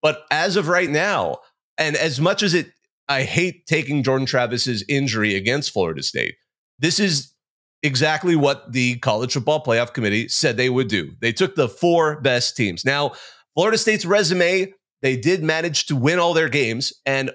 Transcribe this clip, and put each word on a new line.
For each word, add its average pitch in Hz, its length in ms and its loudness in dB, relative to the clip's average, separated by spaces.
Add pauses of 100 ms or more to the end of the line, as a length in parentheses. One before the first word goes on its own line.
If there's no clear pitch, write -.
But 151 280 -2
as 165 260 0
of 170 120 0
right 175 220 2
now, 151 480 0 (400)
and 151 180 0
as 143 240 -2
much 190 220 2
as 196 100 2
it, 175 200 0 (360)
I 135 160 0
hate 170 420 -2
taking 147 380 0
Jordan 131 220 0
Travis's 123 640 -2
injury 110 460 0
against 120 380 -2
Florida 82 300 -2
State, 57 340 -4 (420)
this 165 220 0
is 170 340 -2 (480)
exactly 151 540 0
what 139 360 0
the 123 280 2
College 123 340 -2
Football 151 280 0
Playoff 117 300 0
Committee 110 360 0
said 123 280 0
they 127 140 0
would 127 180 0
do. 92 220 -2 (100)
They 117 120 0
took - 240 0
the 135 120 2
four 160 520 2
best 123 360 0
teams. 95 280 -2
Now, 143 280 0 (420)
Florida 214 220 2
State's 214 300 0
resume, 185 640 2 (300)
they 131 140 2
did 156 260 0
manage 160 440 -2
to 147 100 -2
win 156 240 2
all 170 120 2
their 160 160 2
games. 120 440 -2 (120)
And 135 300 -2